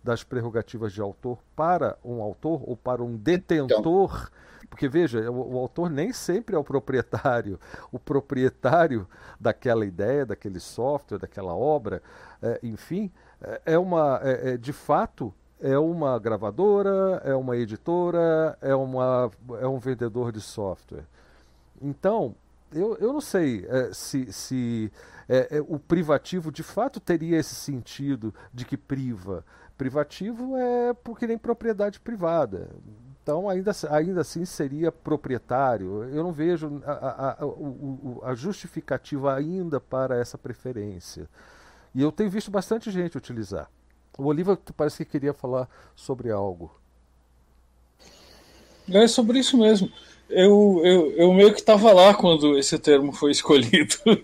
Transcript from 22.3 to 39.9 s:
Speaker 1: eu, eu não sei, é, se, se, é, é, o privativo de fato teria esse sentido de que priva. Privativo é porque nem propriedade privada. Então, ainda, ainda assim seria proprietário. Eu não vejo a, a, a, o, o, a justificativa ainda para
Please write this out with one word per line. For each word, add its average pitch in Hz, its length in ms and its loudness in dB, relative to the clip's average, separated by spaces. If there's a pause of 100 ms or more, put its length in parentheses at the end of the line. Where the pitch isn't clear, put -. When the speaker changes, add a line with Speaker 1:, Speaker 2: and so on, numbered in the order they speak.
Speaker 1:
eu, 196 260 -2
eu 233 140 0
não 285 100 -4
sei, 131 460 -2
é, 123 240 -2
se, 127 380 -8
se, 117 600 -6 (360)
é, 127 280 0
é, 151 40 -2
o 147 180 -6
privativo 165 760 -2
de 160 100 -12
fato 233 380 -6
teria 165 380 0
esse - 160 -4
sentido 131 800 -8 (180)
de 123 140 -14
que 139 100 -10
priva. 101 680 -8 (340)
Privativo 196 800 -6
é 247 360 -2
porque 233 340 -8
nem 226 120 -4
propriedade 214 600 -4
privada. 165 720 -4 (540)
Então, 170 260 -2
ainda, 190 240 -2 (180)
ainda 170 320 0
assim 170 220 -6
seria 156 460 -4
proprietário. 123 1120 -4
Eu 143 180 -6
não 180 100 -6
vejo 151 540 -4
a, 143 60 -4
a, 131 500 -6
a, 147 40 -4
o, 131 40 -4
o, 135 720 -12
a 127 100 -4
justificativa 139 1000 -6
ainda 160 440 -4
para 131 380 -4